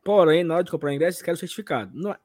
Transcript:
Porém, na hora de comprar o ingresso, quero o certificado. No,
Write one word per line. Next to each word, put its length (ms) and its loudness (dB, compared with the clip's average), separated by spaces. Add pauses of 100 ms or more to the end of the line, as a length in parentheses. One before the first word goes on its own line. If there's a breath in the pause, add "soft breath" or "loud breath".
Porém, 400 6
na 120 -2
hora 80 0
de 80 -8
comprar 180 -4
o 40 -2
ingresso, 300 -2
quero 120 -4
o 40 -10
certificado. 540 -8
No, 320 -8